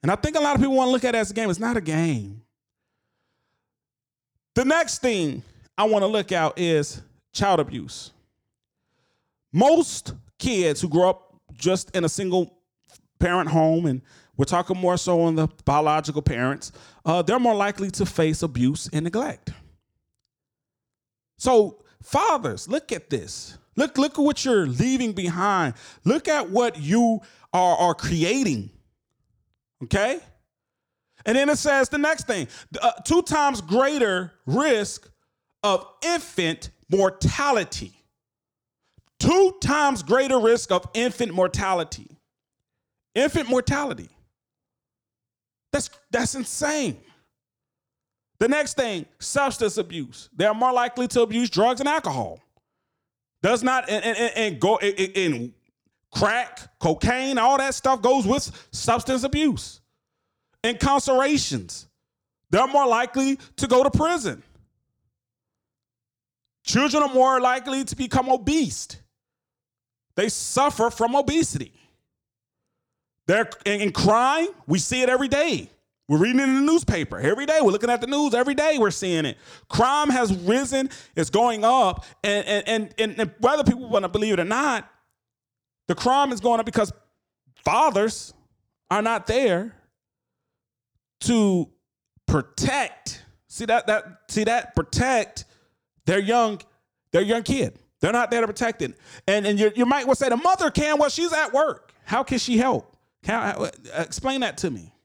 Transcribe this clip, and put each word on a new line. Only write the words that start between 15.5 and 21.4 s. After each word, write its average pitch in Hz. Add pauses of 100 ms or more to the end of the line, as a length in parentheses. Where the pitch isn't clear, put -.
biological 151
parents, 131 (340)
uh, 170
they're 196
more 240
likely 202
to 190
face 160
abuse 131
and 156
neglect. 190 (1900)
So 220 (180)